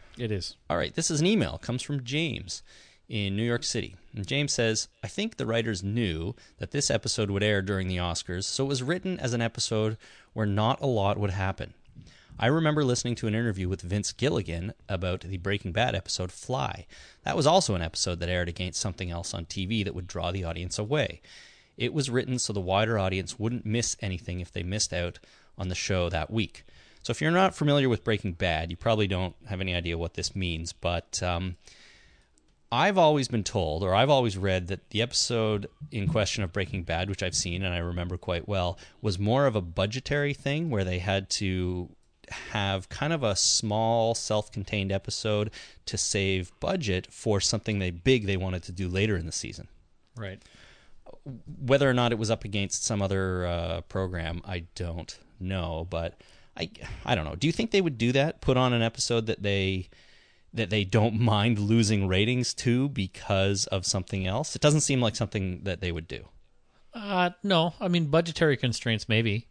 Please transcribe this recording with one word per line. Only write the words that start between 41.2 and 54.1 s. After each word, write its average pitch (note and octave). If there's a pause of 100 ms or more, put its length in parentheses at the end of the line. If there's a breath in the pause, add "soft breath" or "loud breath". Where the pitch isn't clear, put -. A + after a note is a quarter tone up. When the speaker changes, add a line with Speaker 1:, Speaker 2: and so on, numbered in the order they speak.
Speaker 2:
to F2+ (600)
have G2
kind D3
of D#3
a G#2
small, A2+
self-contained G#2
episode G#2 (380 loud breath)
to -
save F#2+
budget G#2+
for G2+
something G#2
they, F#2
big G#2
they G2
wanted F2+
to -
do F2+
later G2
in E2
the E2
season. - (480)
Speaker 1:
Right. G2+ (1160 loud breath)
Speaker 2:
Whether C#3
or B2+
not B2
it A2
was A2
up A2
against G2+
some G#2
other, F#2+
uh, E2+
program, F2